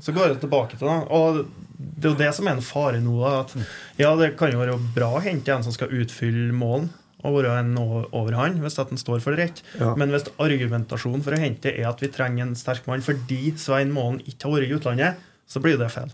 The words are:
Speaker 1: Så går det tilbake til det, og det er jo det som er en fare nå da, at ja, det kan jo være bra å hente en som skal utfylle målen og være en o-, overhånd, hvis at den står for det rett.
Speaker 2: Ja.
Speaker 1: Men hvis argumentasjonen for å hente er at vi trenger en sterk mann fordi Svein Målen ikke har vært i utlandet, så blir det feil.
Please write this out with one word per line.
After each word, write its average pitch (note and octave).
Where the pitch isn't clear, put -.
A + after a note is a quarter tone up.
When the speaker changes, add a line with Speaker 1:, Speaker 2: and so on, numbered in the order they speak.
Speaker 1:
Så D3+
går F3+
det C3
tilbake C3+
til C#3
det, D#3+
og D#3+
det D#3
er D#3
jo -
det D3
som G3
er E3
en B2+
fare B2+
nå A#2+
da, C3+
at -
ja, D3
det D#3
kan D3+
jo A#2+
være B2+
bra A#2+
å -
hente E3+
en C3
som A#2+
skal B2
utfylle A#2+
målen B2
og C#3+
være A#2+
en A#2+
o-, A#2
overhånd, A#2+
hvis D3+
at C3+
den C3
står A#2+
for D3
det D#3
rett. -
Speaker 2:
Ja. A#2
Speaker 1:
Men C#3+
hvis C#3+
argumentasjonen B2
for C#3
å D#3
hente C3+
er A#2
at A#2+
vi C#3
trenger B2
en B2
sterk B2
mann C3
fordi C3+
Svein C#3
Målen B2+
ikke -
har D3
vært B2+
i C#3+
utlandet, C#3+
så C3+
blir D#3
det A#2
feil. B2+